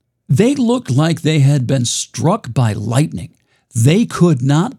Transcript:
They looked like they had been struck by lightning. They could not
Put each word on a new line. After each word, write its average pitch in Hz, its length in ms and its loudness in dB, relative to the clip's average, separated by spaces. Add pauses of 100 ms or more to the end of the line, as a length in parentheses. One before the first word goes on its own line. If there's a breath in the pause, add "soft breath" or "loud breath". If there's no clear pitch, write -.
(280)
They 220 260 2
looked 247 360 -2
like 160 320 0
they 156 180 0
had 139 260 2
been 131 180 0
struck 143 720 -4
by 113 200 0
lightning. 120 600 -4 (400)
They 147 300 2
could 165 380 0
not 156 360 0